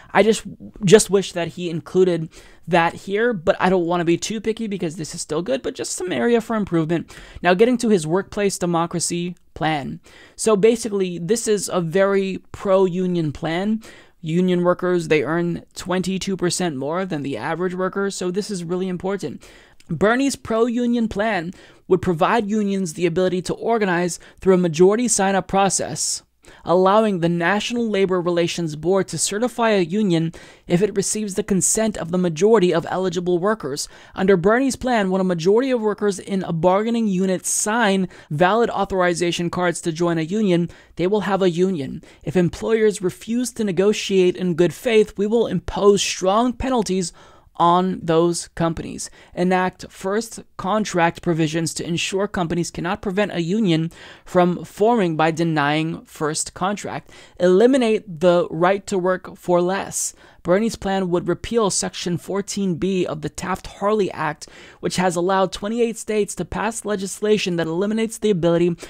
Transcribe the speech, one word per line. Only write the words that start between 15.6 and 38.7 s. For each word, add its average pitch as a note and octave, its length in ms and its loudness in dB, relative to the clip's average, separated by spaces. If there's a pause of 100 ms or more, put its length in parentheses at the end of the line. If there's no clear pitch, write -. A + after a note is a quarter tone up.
twenty-two F#3 640 -4
percent E3+ 380 -2
more D3+ 300 -4
than D#3 180 -6
the C#3 140 -6
average E3 360 -4
worker, F#3+ 380 -4
so F3+ 180 -6
this G3+ 220 -4
is F3 140 -8
really F#3 240 -4
important. F3+ 520 -6 (460)
Bernie's A#3 480 2
pro-union A#3 720 0
plan G3 440 -4 (360)
would F#3 140 2
provide F#3 460 2
unions G3 460 -2
the E3+ 140 0
ability F#3 340 0
to E3+ 140 -4
organize F3+ 640 0 (200)
through F#3 140 4
a F3+ 40 6
majority F3+ 500 4
sign-up G3 400 0
process, F3+ 720 -2 (420)
allowing F#3+ 560 4
the E3+ 100 2
National G#3 600 0
Labor F#3+ 320 0
Relations E3+ 540 -2
Board F3+ 320 0
to E3 100 -8
certify A3+ 540 -2
a G3+ 80 4
union E3+ 520 0 (360)
if F3 160 2
it G#3 120 0
receives G3+ 380 -4
the G3+ 80 -4
consent F3+ 560 0
of E3 140 -8
the F3+ 80 0
majority F3+ 520 4
of E3 160 0
eligible F3+ 520 -2
workers. E3 500 -4 (240)
Under F#3+ 240 4
Bernie's A#3 380 2
plan, A3+ 340 0
when F#3+ 120 0
a - 20 0
majority F#3+ 480 2
of A#3+ 100 0
workers G3+ 380 -2
in F#3+ 240 -4
a E3+ 100 -4
bargaining G#3+ 540 2
unit F#3 400 0
sign G3+ 600 0 (220)
valid F3+ 400 2
authorization F3 800 0